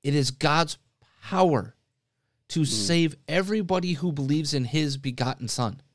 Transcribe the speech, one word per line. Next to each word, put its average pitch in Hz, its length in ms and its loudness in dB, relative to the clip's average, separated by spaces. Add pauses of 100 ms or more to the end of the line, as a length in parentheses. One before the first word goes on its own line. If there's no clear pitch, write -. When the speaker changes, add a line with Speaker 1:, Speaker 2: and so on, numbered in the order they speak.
Speaker 1:
It 143 120 0
is 139 160 2
God's 151 460 0 (440)
power 156 540 2 (760)
to 165 120 0
Speaker 2:
Mm. 143 60 2
Speaker 1:
save 170 480 0 (120)
everybody 180 680 0
who 165 180 -2
believes 143 420 0
in 131 120 0
his 143 320 -2
begotten 127 500 -4
Son. 113 340 -2 (140)